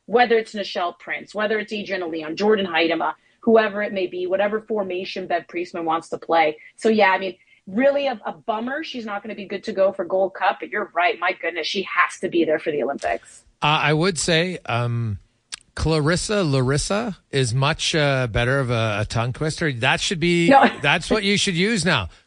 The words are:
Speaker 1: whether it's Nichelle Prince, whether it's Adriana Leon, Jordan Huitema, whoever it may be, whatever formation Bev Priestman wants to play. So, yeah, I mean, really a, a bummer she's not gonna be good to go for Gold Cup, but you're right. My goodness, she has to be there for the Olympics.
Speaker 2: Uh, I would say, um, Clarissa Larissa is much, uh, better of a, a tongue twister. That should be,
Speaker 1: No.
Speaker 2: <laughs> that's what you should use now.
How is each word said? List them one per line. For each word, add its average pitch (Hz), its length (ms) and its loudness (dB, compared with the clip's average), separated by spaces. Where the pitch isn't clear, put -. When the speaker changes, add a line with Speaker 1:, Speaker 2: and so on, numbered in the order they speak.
Speaker 1:
whether 233 320 4
it's 220 160 -6
Nichelle 190 440 -6
Prince, - 380 -10
whether 214 240 0
it's 208 120 -10
Adriana 185 360 -6
Leon, 160 260 -8
Jordan 202 320 2
Huitema, 160 480 0
whoever 220 380 4
it 208 120 -4
may 190 160 -2
be, 180 180 -6
whatever 202 340 0
formation 190 680 -6
Bev 170 180 -2
Priestman 175 380 -8
wants 160 240 -2
to 156 100 -8
play. 156 380 2
So, - 140 0
yeah, 208 220 6
I 190 80 2
mean, 190 180 -8
really 277 400 2
a, 233 180 -6
a 214 60 -6
bummer 226 500 -6
she's 254 240 -10
not 202 160 -8
gonna 214 140 -12
be 190 100 -12
good 196 180 -10
to 220 80 -6
go 190 200 2
for 190 120 -6
Gold 190 300 0
Cup, - 240 0
but - 120 -12
you're 202 260 -6
right. 170 240 2
My 180 120 0
goodness, 170 360 -6
she 196 140 -4
has - 380 0
to 185 80 -4
be 165 160 2
there 151 140 0
for 160 140 -4
the 143 100 -2
Olympics. - 600 -6
Speaker 2:
Uh, - 40 2
I 147 260 2
would 160 260 2
say, 170 480 0
um, 117 540 -2
Clarissa 160 680 0
Larissa 151 760 0
is 131 240 0
much, 139 400 0
uh, 139 340 2
better 120 320 2
of 123 100 0
a, 110 300 0
a 113 40 0
tongue 120 300 -2
twister. 156 360 -2
That 131 300 0
should - 180 -2
be, 170 300 2
Speaker 1:
No. 269 280 8
Speaker 2:
<laughs> - 40 -14
that's 151 300 2
what 220 120 2
you 202 140 2
should 185 180 0
use 185 300 2
now. 131 240 2